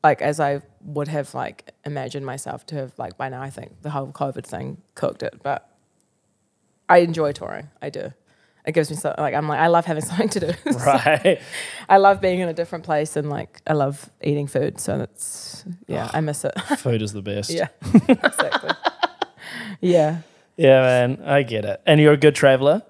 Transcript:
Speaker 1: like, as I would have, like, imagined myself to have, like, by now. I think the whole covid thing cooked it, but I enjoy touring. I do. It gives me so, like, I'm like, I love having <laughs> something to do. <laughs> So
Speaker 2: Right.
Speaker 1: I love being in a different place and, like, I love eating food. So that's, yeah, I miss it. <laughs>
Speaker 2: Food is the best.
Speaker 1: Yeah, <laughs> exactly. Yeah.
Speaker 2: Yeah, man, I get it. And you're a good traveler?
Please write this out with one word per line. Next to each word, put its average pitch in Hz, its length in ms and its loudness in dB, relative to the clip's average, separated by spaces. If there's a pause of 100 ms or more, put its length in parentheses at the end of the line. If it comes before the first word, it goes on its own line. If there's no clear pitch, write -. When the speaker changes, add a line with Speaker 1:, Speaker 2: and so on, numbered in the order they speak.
Speaker 1:
like, 147 200 4
as 147 160 -2
I 143 220 -2 (200)
would 147 280 -8
have, 147 260 -6
like, - 360 -10 (140)
imagined 139 400 -10
myself 131 420 -12
to 156 80 -12
have, 131 220 -10
like, 90 200 -12
by 131 120 -8
now. 131 120 -12
I 135 100 -12
think - 320 -18
the 151 80 -10
whole 135 160 -8
covid 139 380 -8
thing 131 320 -12 (180)
cooked - 280 -6
it, - 200 -10
but - 260 -8 (1200)
I 180 120 8
enjoy 165 320 0
touring. - 380 -12 (120)
I 143 80 -8
do. - 240 -12 (520)
It 156 60 -4
gives 156 180 0
me 156 60 -8
so, - 220 -4
like, 151 180 -2
I'm 147 120 -2
like, 143 120 -2
I 165 80 4
love 170 180 4
having 156 180 -4
<laughs> - 60 -6
something 185 200 -2
to 208 100 -4
do. 170 220 -4
<laughs> 294 100 -2
So - 80 -2
Speaker 2:
Right. 139 600 2 (480)
Speaker 1:
I 196 100 8
love 196 240 6
being 185 180 0
in 180 100 -2
a 160 40 -6
different 165 300 -8
place 156 320 -2
and, 147 140 -4
like, - 380 -10
I 160 60 0
love 143 360 -2 (140)
eating 147 240 -2
food. 139 320 -4
So - 180 -4
that's, - 680 -12 (220)
yeah, 156 260 -6
I 156 80 0
miss 147 240 -6
it. - 160 -6
<laughs> - 160 -4
Speaker 2:
Food 113 260 -2
is 101 100 -8
the 104 80 -10
best. 101 300 -6
Speaker 1:
Yeah, 165 160 -4 (260)
<laughs> - 140 8
exactly. - 640 0 (1080)
Yeah. 170 380 2 (380)
Speaker 2:
Yeah, 131 240 8
man, 127 440 2
I 143 180 2
get 110 220 -4
it. 104 200 -6
And 151 160 6
you're 151 120 8
a 147 40 4
good 139 180 6
traveler? 139 540 4